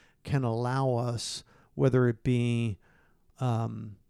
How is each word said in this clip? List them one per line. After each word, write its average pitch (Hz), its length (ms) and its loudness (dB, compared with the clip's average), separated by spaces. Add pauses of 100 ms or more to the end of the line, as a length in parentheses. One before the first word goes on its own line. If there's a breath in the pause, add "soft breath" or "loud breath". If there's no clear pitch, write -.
(240 soft breath)
can 135 200 0
allow 123 500 0
us, 117 480 -4 (320 soft breath)
whether 127 340 4
it 117 140 -2
be, 120 560 0 (600 soft breath)
um, 113 560 -4 (120)